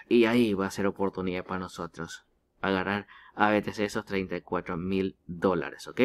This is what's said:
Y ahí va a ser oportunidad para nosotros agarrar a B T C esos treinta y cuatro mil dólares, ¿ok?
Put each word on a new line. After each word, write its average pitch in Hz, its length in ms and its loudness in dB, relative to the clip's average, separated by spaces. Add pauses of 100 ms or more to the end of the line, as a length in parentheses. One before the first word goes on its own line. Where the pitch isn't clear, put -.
Y 117 160 8
ahí 113 280 4
va 95 140 0
a 95 40 -6
ser 101 160 -2
oportunidad 92 580 -4
para 92 140 -6
nosotros 85 640 -10 (360)
agarrar 95 460 0 (280)
a 104 140 4
B 104 120 4
T 101 120 -4
C 107 120 -2
esos 104 200 -4
treinta 92 300 -4
y 87 60 -6
cuatro 90 360 -4
mil 95 380 0 (120)
dólares, 85 600 -2
¿ok? 78 180 -2